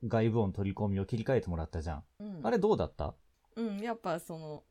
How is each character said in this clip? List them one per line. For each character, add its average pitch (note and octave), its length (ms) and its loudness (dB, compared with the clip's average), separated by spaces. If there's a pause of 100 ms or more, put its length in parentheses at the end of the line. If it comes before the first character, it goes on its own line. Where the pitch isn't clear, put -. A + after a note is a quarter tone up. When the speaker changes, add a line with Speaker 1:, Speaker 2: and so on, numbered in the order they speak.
Speaker 1:
外 A2 220 4
部 A2+ 120 4
音 G2 120 2
取 G2+ 200 0
り G2 40 -6
込 G#2 120 0
み G2 120 2
を F#2+ 60 0
切 A#2+ 100 -2
り A2 80 -2
替 C3+ 120 4
え A2 40 4
て - 80 -4
も F2 80 -2
ら D#2+ 80 -4
っ - 60 -10
た E2 100 -4
じ D#2 80 -4
ゃ D#2+ 60 -2
ん。 D2+ 100 -10 (140)
Speaker 2:
う G#3 60 -10
ん。 G3 180 -10
Speaker 1:
あ G3 80 0
れ A#3+ 80 4
ど G#3 160 6
う - 20 6
だ F#2 100 0
っ - 80 -12
た？ - 200 -4 (420)
Speaker 2:
う A3+ 60 -4
ん、 G#3 160 -2
や A3+ 160 -4
っ A3+ 60 -10
ぱ E3+ 180 -2
そ E3+ 200 -10
の、 D3+ 320 -10